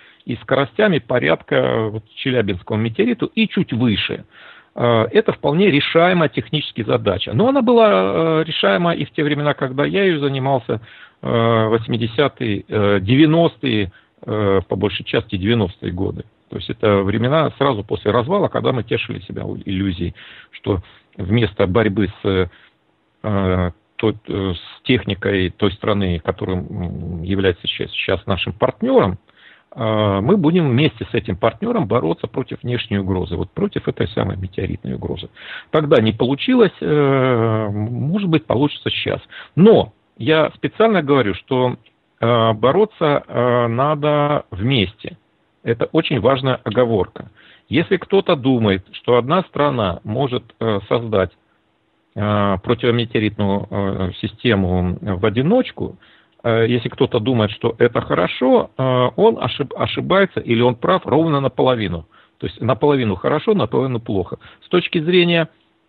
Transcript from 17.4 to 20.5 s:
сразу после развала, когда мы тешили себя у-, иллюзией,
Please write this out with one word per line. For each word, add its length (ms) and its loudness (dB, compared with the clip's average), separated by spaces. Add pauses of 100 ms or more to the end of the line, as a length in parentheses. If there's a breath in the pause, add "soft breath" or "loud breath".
сразу 260 0
после 280 -4
развала, 360 0
когда 240 -2
мы 120 -2
тешили 360 -6
себя 240 -10
у-, 140 -8
иллюзией, 580 -4 (360 loud breath)